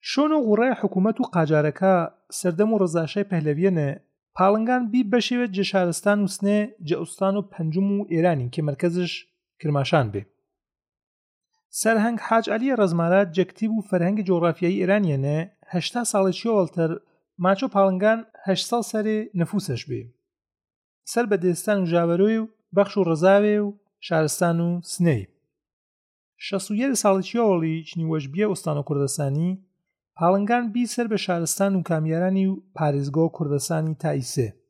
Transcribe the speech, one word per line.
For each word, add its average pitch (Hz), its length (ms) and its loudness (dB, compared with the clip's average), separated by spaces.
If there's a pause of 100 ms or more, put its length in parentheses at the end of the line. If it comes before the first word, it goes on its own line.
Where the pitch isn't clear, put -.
شۆن 302 300 0
و 302 120 2
غوڕێ 220 260 2 (100)
حکومەت 196 380 0
و 254 140 -4
قاجارەکە 156 600 2 (440)
سەردەم 185 340 0
و 220 100 2
ڕزاشەی 175 480 -2
پەهلەویەنە، 160 600 0 (460)
پاڵنگان 220 560 2
بی 247 100 2 (100)
بەشێوێت 247 440 0
جە 196 160 0
شارستان 190 500 0
و 202 60 0
سنێ، 202 320 0 (280)
جە 165 140 0
ئوستان 190 360 -2
و 202 140 -4
پەنجوم 165 400 -2
و 202 200 -2
ئێرانی 160 420 0
کە 165 120 -4
مەرکەزش 170 480 -2 (480)
کرماشان 143 500 0
بێ. 101 120 -6 (1500)
سەرهەنگ 226 540 0
حاج 226 260 2
عەلیە 254 260 0
ڕەزمارە 175 420 2 (140)
جەکتیب 185 380 -2
و 220 160 -4
فەرهەنگی 185 380 0
جۆغرافیایی 175 540 0
ئێرانیەنە، 156 560 0 (360)
هەشتا 180 280 -2 (100)
ساڵێکی 190 400 0
ئەوەڵتر 170 400 0 (480)
ماچۆ 190 360 2
پاڵنگان 196 440 2 (260)
هەشت 185 240 0
ساڵ 240 220 0
سەرێ 214 260 -2 (220)
نەفوسەش 165 500 -2
بێ. 123 120 -6 (1040)
سەر 240 220 0
بە 202 140 2
دێستان 185 360 0
و 180 120 -2
ژاوەرۆی 175 500 2
و 220 80 -6 (260)
بەخش 196 200 2
و 196 140 2
ڕزاوێ 196 560 4
و 202 100 -6 (320)
شارستان 165 520 2
و 170 100 0 (120)
سنەی. 156 420 0 (1200)
شەست 196 280 -6
و 208 120 -2
یەک 277 200 0
ساڵێکی 196 400 2
ئەوەڵی 165 460 2
چنی 160 240 -4
وەشبیە 156 360 -2
ئوستان 165 300 -2
و 143 100 -4
کوردستانی، 143 640 -2 (680)
پاڵنگان 202 460 2 (100)
بی 240 100 0 (100)
سەر 240 180 -2
بە 214 140 0
شارستان 185 500 0
و 180 60 0
کامیارانی 170 640 0
و 190 160 -2 (160)
پارێزگا 143 460 0
و 165 120 0
کوردستانی 156 680 -2
تایسێ. 139 440 -2 (220)